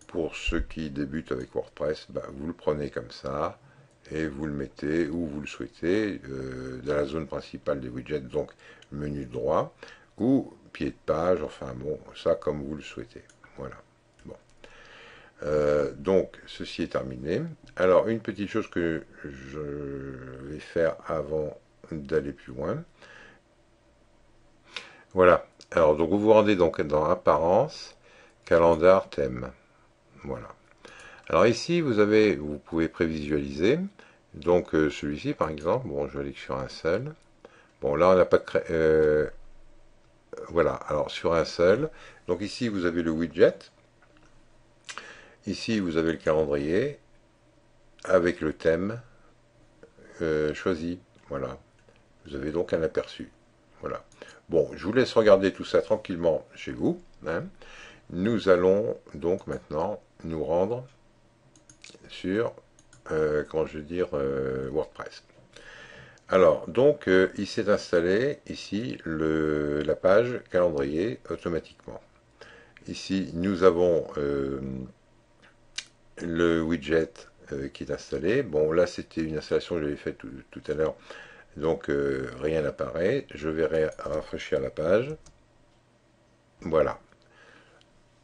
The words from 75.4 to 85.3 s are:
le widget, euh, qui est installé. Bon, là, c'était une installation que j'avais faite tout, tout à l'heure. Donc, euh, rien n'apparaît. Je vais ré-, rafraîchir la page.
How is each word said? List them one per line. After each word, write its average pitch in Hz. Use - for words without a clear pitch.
le 85
widget, 80
euh, 69
qui -
est 76
installé. 82
Bon, 78
là, 87
c'était -
une 78
installation 82
que 80
j'avais 73
faite 78
tout, -
tout -
à 76
l'heure. 78
Donc, 78
euh, 69
rien 78
n'apparaît. 80
Je 76
vais 80
ré-, 78
rafraîchir 76
la 67
page. 107